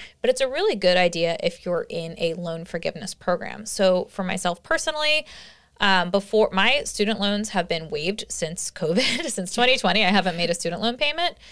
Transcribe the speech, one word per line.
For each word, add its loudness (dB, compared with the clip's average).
but 4
it's -2
a 2
really 0
good 4
idea 2
if -2
you're -2
in -8
a -2
loan -8
forgiveness -8
program. -4
So 2
for -8
myself -4
personally, 0
um, 4
before, 2
my 2
student -2
loans -2
have -2
been -4
waived -4
since -6
covid, 0
<laughs> -
since -6
twenty 4
twenty. 2
I 4
haven't 2
made -2
a 0
student -4
loan 0
payment, -2